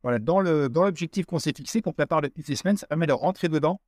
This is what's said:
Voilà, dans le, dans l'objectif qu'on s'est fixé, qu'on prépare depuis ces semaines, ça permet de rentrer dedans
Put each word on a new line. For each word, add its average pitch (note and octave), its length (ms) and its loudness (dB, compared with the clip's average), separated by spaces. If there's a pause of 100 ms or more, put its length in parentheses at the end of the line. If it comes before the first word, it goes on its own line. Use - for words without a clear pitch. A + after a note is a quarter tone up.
Voilà, A#2+ 160 0
dans D#3+ 220 2
le, D#3 280 2
dans D#3+ 160 2
l'objectif F3+ 420 -2
qu'on E3 140 -4
s'est D3 160 0
fixé, - 260 -4
qu'on F3 120 -4
prépare D#3 280 0
depuis D3 200 -6
ces C#3 140 -4
semaines, G3 220 0
ça - 100 -10
permet D#3+ 180 0
de D3 80 4
rentrer F3 360 0
dedans D#3 380 0